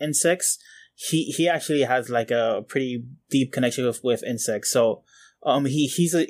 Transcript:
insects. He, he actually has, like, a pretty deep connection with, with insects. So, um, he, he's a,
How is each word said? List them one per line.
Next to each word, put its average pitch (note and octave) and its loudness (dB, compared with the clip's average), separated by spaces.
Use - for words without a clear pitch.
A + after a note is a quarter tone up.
insects. D#3+ 0
He, - -2
he D#3+ 0
actually D#3 0
has, B2 0
like, A#2 -2
a A2+ 0
pretty B2+ -4
deep C3 0
connection B2+ -2
with, A#2 -4
with A#2+ 0
insects. A2 -4
So, A#2 2
um, C#3 2
he, C#3 0
he's E3+ 0
a, E3 4